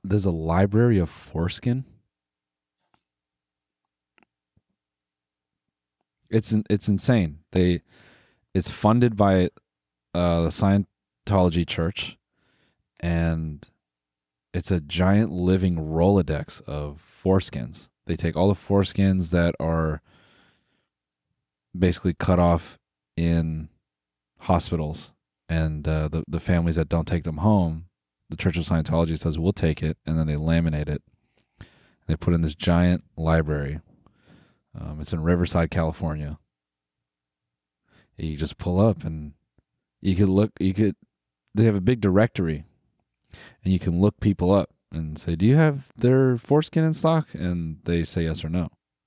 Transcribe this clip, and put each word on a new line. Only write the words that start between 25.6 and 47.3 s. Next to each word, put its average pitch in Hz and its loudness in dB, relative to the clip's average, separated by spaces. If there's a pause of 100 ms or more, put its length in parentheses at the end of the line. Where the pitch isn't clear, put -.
uh, 78 0
the, 78 -4
the 82 -4
families 85 0
that 80 0
don't 82 0
take 82 -2
them 80 -6
home, 87 2 (440)
the - -10
Church 85 -2
of 82 -2
Scientology 82 0
says, 78 -4
"We'll 85 0
take 78 -2
it," 78 -2
and 80 -2
then 80 0
they 76 -2
laminate 78 0
it. 73 -6 (1040)
They 80 0
put - 0
in 82 2
this 78 -2
giant 87 2 (120)
library. 78 -2 (1000)
Um, 76 -12
it's 76 -10
in 80 -2
Riverside, 87 2
California. 78 -4 (1800)
You 78 -6
just 76 -6
pull 90 -2
up 107 2
and 78 -10 (680)
you 95 0
could 95 4
look, 101 2
you 95 0
could, 104 0 (600)
they 110 4
have 107 4
a 98 -2
big 113 -4
directory, 92 0 (1000)
and 95 0
you 92 2
can 87 -2
look 101 2
people 92 2
up 101 2 (200)
and 78 -8
say, 85 -4
"Do 85 2
you 127 6
have 151 0
their 131 2
foreskin 151 0
in 160 0
stock?" 160 0